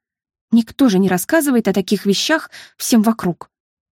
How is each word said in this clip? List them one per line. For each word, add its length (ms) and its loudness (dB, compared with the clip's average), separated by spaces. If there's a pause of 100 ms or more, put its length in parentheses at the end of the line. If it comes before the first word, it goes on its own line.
(520)
Никто 380 2
же 100 2
не 100 2
рассказывает 580 0
о 60 0
таких 320 -2
вещах 440 -2 (280)
всем 240 2
вокруг. 480 -4 (420)